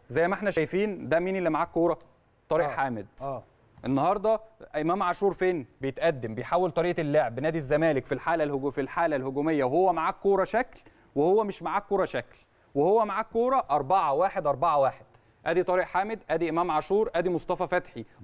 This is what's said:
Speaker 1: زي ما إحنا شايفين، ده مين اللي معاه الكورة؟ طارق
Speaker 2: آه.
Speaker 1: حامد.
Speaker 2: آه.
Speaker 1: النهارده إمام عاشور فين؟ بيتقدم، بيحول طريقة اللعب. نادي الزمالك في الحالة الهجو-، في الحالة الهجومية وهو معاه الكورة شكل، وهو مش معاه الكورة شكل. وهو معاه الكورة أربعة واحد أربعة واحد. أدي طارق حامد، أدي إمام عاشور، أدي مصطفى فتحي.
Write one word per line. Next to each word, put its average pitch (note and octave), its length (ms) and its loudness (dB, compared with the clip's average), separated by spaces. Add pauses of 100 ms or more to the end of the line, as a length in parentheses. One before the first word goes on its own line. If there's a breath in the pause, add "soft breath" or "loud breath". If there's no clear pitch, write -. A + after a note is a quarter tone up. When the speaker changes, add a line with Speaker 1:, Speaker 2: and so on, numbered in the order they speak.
Speaker 1:
زي D#3+ 200 0
ما G3 60 -2
إحنا G3+ 160 -2
شايفين، F3 580 -2
ده D#3 120 2
مين F#3 160 -2
اللي F3 140 -2
معاه D#3 140 0
الكورة؟ E3 340 0 (500)
طارق D#3 160 2
Speaker 2:
آه. D3 40 -2
Speaker 1:
حامد. A#2+ 380 -4 (160)
Speaker 2:
آه. C3+ 200 -8 (420)
Speaker 1:
النهارده F#3 560 0 (360)
إمام E3+ 260 0
عاشور F3+ 300 0
فين؟ F3+ 340 0 (140)
بيتقدم، C3 540 -2
بيحول E3 360 0
طريقة E3+ 300 -2
اللعب. C#3+ 400 0
نادي D#3 180 0
الزمالك D3 480 0
في - 60 -6
الحالة D#3+ 320 0
الهجو-، C#3+ 260 -2
في C#3 100 -4
الحالة D#3+ 360 0
الهجومية C#3 480 0
وهو F3 280 4
معاه E3 180 -2
الكورة G3 340 2
شكل، - 360 -4 (340 soft breath)
وهو F#3 300 4
مش G3 180 -8
معاه E3+ 180 -4
الكورة G3 240 0
شكل. - 340 -6 (360 soft breath)
وهو F#3+ 300 4
معاه G#3 180 -2
الكورة B3 480 0
أربعة D3 420 2
واحد F3+ 340 0
أربعة D3 320 2
واحد. C3+ 260 2 (420 soft breath)
أدي E3+ 160 2
طارق F3+ 220 0
حامد، G3+ 340 -4 (120)
أدي E3 200 0
إمام E3+ 200 0
عاشور، F#3+ 440 0
أدي F3 160 0
مصطفى E3+ 380 -2
فتحي. F3 360 -4 (200 soft breath)